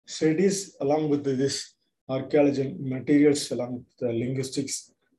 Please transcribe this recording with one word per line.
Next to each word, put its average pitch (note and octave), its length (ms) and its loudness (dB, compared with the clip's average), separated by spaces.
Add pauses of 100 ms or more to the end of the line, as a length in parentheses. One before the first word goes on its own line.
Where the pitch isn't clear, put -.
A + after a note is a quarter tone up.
studies E3 760 0
along D3+ 300 0
with C#3+ 140 0
this C3+ 500 -2 (340)
archaeology C3+ 720 0
materials, C#3+ 720 2
along B2 220 -4
with - 260 -14
the A#2+ 140 -2
linguistics, B2+ 800 -4 (280)